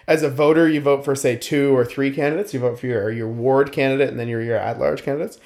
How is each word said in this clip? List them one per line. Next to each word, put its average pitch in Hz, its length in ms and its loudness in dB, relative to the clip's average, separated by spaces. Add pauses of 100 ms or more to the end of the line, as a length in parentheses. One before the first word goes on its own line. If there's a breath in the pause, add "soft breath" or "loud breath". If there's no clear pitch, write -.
as 156 160 2
a 147 60 2
voter, 151 380 4
you 156 140 2
vote 139 240 2
for, 139 100 0
say, 131 200 0
two 139 420 0
or 123 80 4
three 139 260 -2
candidates. 143 440 -2
You 127 60 -2
vote 123 180 -2
for 127 80 -8
your, 110 240 -2
your 113 160 -6
ward 135 440 2
candidate 135 380 2
and - 80 -10
then 120 120 -6
your, 117 120 -4
your 117 160 -2
at-large 120 460 -2
candidates. 151 420 -6